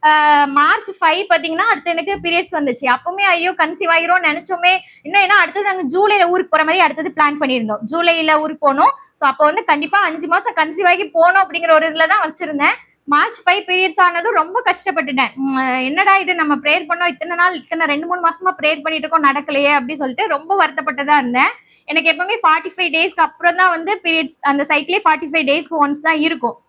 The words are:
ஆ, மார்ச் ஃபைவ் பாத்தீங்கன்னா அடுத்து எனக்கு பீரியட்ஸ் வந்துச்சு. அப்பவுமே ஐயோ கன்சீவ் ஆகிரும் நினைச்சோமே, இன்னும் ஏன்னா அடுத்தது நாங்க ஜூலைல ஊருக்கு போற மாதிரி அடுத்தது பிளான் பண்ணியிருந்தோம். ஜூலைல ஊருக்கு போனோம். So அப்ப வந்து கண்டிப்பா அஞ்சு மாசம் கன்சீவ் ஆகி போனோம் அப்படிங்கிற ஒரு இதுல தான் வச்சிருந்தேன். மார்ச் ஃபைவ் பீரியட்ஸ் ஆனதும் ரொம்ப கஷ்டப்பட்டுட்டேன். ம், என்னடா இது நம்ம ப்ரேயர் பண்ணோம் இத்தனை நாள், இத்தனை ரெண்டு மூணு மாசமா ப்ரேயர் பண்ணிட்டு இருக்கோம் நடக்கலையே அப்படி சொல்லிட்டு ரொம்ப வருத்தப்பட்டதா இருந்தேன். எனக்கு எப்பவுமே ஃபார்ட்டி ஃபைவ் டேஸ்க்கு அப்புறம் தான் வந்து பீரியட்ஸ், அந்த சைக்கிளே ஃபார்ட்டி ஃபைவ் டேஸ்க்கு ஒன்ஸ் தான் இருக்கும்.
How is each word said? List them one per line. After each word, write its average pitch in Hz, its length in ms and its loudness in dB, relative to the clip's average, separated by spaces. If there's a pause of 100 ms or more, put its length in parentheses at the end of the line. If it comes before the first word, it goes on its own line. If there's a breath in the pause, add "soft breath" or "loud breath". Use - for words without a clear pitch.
ஆ, 302 60 4 (400)
மார்ச் 320 420 0
ஃபைவ் 339 340 0
பாத்தீங்கன்னா 330 420 0
அடுத்து 349 260 -2
எனக்கு 330 280 -4
பீரியட்ஸ் 349 320 -2
வந்துச்சு. 285 340 -4
அப்பவுமே 349 380 -2
ஐயோ 349 280 0
கன்சீவ் 339 380 -2
ஆகிரும் 339 340 2
நினைச்சோமே, 349 480 0 (280 loud breath)
இன்னும் 381 220 0
ஏன்னா 392 140 4
அடுத்தது 370 280 0
நாங்க 370 220 -2
ஜூலைல 381 420 2
ஊருக்கு 370 240 -2
போற 320 100 2
மாதிரி 330 200 2
அடுத்தது 285 280 -2
பிளான் 294 280 0
பண்ணியிருந்தோம். 240 460 -2
ஜூலைல 330 540 0
ஊருக்கு 311 240 -6
போனோம். 294 300 4 (220 loud breath)
So 302 100 -4
அப்ப 269 180 0
வந்து 311 220 2
கண்டிப்பா 311 360 0
அஞ்சு 320 260 -4
மாசம் 370 300 -2
கன்சீவ் 330 320 0
ஆகி 370 200 0
போனோம் 359 340 4
அப்படிங்கிற 339 300 0
ஒரு 311 140 4
இதுல 320 200 0
தான் 392 160 2
வச்சிருந்தேன். 311 540 -2 (300 soft breath)
மார்ச் 320 320 0
ஃபைவ் 381 240 0
பீரியட்ஸ் 370 380 0
ஆனதும் 359 360 2
ரொம்ப 339 240 -2
கஷ்டப்பட்டுட்டேன். 277 760 -2
ம், 269 200 -2 (220)
என்னடா 359 360 2
இது 370 180 -2
நம்ம 302 200 0
ப்ரேயர் 302 320 -2
பண்ணோம் 349 240 -2
இத்தனை 320 240 -8
நாள், 349 200 0
இத்தனை 320 300 -4
ரெண்டு 302 220 -2
மூணு 359 140 -4
மாசமா 339 320 -2
ப்ரேயர் 302 300 -2
பண்ணிட்டு 311 220 -4
இருக்கோம் 311 220 0
நடக்கலையே 285 440 0
அப்படி 285 240 -2
சொல்லிட்டு 277 320 -4
ரொம்ப 320 300 -4
வருத்தப்பட்டதா 294 600 0
இருந்தேன். 262 340 0 (360 soft breath)
எனக்கு 320 240 0
எப்பவுமே 359 280 -2
ஃபார்ட்டி 330 320 2
ஃபைவ் 349 220 -4
டேஸ்க்கு 330 320 0
அப்புறம் 339 340 0
தான் 370 140 4
வந்து 330 260 -2
பீரியட்ஸ், 320 420 -2
அந்த 285 220 0
சைக்கிளே 302 380 0
ஃபார்ட்டி 311 280 0
ஃபைவ் 302 180 0
டேஸ்க்கு 302 340 0
ஒன்ஸ் 294 240 -2
தான் 320 140 0
இருக்கும். 285 380 -2 (120)